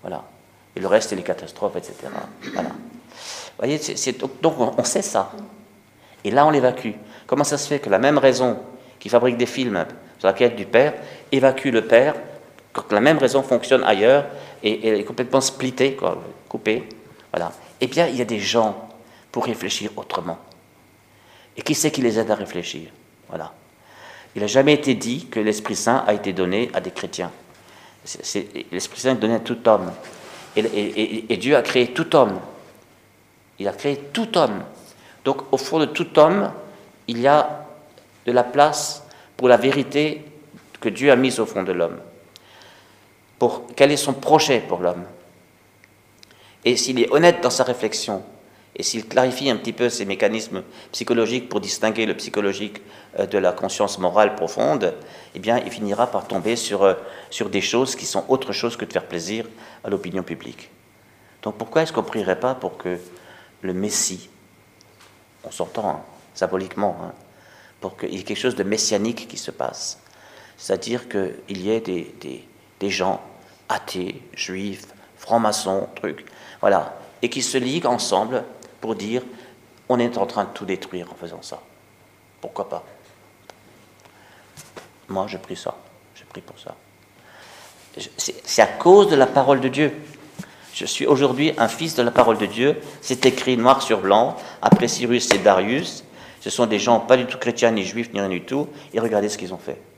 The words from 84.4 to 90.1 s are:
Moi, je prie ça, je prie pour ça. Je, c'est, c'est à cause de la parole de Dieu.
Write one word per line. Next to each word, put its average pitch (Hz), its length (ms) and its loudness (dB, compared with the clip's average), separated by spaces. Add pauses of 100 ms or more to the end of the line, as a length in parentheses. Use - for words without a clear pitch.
Moi, 95 200 -4
je 101 100 -12
prie 90 180 -12
ça, - 200 -10 (400)
je - 80 -20
prie - 180 -18
pour - 160 -20
ça. - 180 -16 (1200)
Je, - 120 -14 (100)
c'est, - 260 -6
c'est - 200 2
à - 40 6
cause 190 420 8
de 160 60 4
la 131 120 8
parole 131 320 4
de 127 80 0
Dieu. 135 260 2 (800)